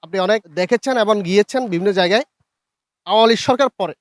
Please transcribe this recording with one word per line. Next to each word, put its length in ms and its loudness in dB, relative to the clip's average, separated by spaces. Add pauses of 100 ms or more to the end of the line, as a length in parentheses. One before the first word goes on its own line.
আপনি 180 -6
অনেক 220 0 (140)
দেখেছেন 420 -2
এবং 240 0
গিয়েছেন 460 0
বিভিন্ন 240 -2
জায়গায়। 320 0 (840)
আওয়ামী 240 4
লীগ 100 2
সরকার 280 0 (100)
পরে 240 -6